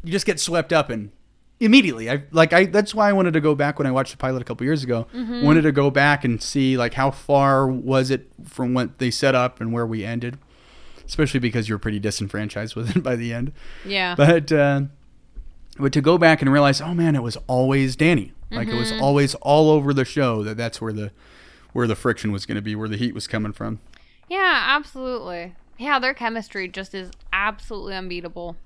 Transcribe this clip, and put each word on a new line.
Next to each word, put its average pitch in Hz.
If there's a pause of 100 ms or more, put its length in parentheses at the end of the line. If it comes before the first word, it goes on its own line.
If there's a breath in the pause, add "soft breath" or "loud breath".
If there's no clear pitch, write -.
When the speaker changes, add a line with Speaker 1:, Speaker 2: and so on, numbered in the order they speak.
Speaker 1:
you 165
just 196
get 185
swept 165
up 143
in 104 (480)
immediately. 185
I, 143
like, 160
I, 180
that's 202
why 214
I 202
wanted 185
to 156
go 151
back 147
when 143
I 131
watched 131
the -
pilot 131
a -
couple 120
years 147
ago. 120
Speaker 2:
Mm-hmm. 240
Speaker 1:
Wanted 151
to 151
go 139
back 143
and 117
see, 131
like, 120
how 135
far 139
was 131
it 131 (140)
from 127
what 123
they 127
set 135
up 123
and 117
where 117
we 113
ended. 120 (680 soft breath)
Especially 139
because 113
you're 107
pretty 104
disenfranchised 104
with 113
it 180
<laughs> -
by 127
the 117
end. 120 (320 loud breath)
Speaker 2:
Yeah. 190
Speaker 1:
But, 156
uh, 143 (960)
but 139
to 151
go 165
back 160
and 135
realize, 139
oh 165
man, 165
it 127
was 117 (100)
always 131
Danny. 151 (200)
Like, 120
it 117
was 117
Speaker 2:
Mm-hmm. -
Speaker 1:
always 139
all 156
over 143
the 135
show 120
that 107
that's 117
where 113
the, 107 (600 soft breath)
where 120
the 110
friction 107
was 98
gonna 107
be, 107
where 107
the 107
heat 120
was -
coming 107
from. 110 (500 soft breath)
Speaker 2:
Yeah, 349
absolutely. 247 (240)
Yeah, 277
their 254
chemistry 226
just 190
is 185 (220)
absolutely 202
unbeatable. 175